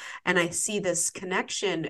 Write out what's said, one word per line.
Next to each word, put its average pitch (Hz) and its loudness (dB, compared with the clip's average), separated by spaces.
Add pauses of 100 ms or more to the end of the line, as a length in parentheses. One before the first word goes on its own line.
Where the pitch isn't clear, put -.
(240)
And 180 4
I 170 4
see 208 0
this 175 0
connection 185 -2